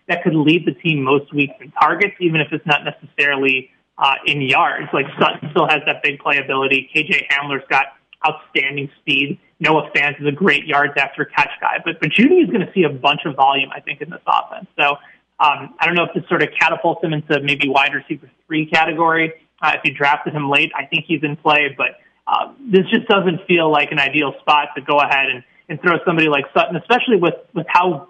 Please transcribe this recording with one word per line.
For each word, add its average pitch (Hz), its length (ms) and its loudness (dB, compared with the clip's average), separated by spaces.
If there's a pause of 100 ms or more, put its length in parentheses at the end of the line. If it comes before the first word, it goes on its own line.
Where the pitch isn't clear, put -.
that 175 140 -2
could 170 120 0
lead 160 300 2
the 151 80 0
team 151 300 -2
most 139 300 0
weeks 143 280 -2
in 139 120 -20
targets, 170 480 0
even 160 200 2
if 143 120 -2
it's 151 140 -6
not 147 180 0
necessarily, 139 880 -2 (280)
uh, 139 160 2 (100)
in 147 160 -2
yards. 139 520 0
Like, 139 140 0 (140)
Sutton 156 300 -2
still 160 180 2
has 151 180 0
that 147 160 -4
big 139 180 -4
playability. 135 720 -2
K 156 100 0
J 151 280 -2
Hamler's 143 380 -2
got 139 180 2 (400)
outstanding 143 600 -4 (120)
speed. 143 380 -2 (200)
Noah 156 360 2
Fant 143 260 -2
is 147 60 -2
a 147 60 0
great 147 340 0
yards 143 300 0
after 139 280 -2
catch - 260 -2 (100)
guy. - 240 -2
But, 165 160 -6
but 160 100 -2
Jeudy 311 340 6
is 185 60 -4
gonna 185 240 -2
see 190 80 2
a 156 60 4
bunch 143 360 -2
of 147 120 -6
volume, 135 380 2
I 147 60 -12
think, 147 200 -12
in 151 100 -12
this - 160 -14
offense. - 400 -2 (120)
So, 147 200 0 (400)
um, 139 420 0
I 160 60 0
don't 170 100 0
know 175 80 2
if 160 100 -10
this 170 140 -4
sort 151 140 2
of 147 160 0
catapults 165 440 0
him 170 100 -2
into 147 280 -2
maybe 143 280 -2
wide 139 240 2
receiver 139 380 -10 (160)
three 156 200 -2
category. 160 680 0 (280)
Uh, 151 140 0
if 139 100 -6
you 147 80 -2
drafted 143 420 0
him 147 140 -4
late, 147 260 2
I 139 120 -8
think 160 220 -6
he's 151 160 -2
in 147 120 -2
play. 147 400 2
But, 131 220 -4 (300)
uh, - 320 -2
this 190 300 2
just - 180 0
doesn't 185 400 0
feel 170 220 4
like 147 200 2
an 151 80 -4
ideal 139 420 0
spot 147 360 2
to 147 60 -10
go 147 180 2
ahead 135 300 2
and, 127 120 -8 (260)
and 147 140 -8
throw 175 240 2
somebody 160 220 2
like 143 160 2 (120)
Sutton, 175 200 2
especially 240 400 0
with, 170 180 2 (200)
with 156 140 -4
how 175 420 0